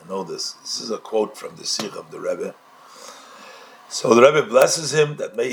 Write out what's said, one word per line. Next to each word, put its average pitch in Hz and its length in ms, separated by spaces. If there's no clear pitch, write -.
You 85 40
know 95 140
this. 80 300
This - 280
is 117 100
a 104 60
quote 107 380
from - 200
the - 100
Sikh 104 300
of 80 160
the 78 80
Rebbe. 90 340
So - 240
the 120 80
Rebbe 143 260
blesses 147 460
him 151 240
that - 180
may 117 180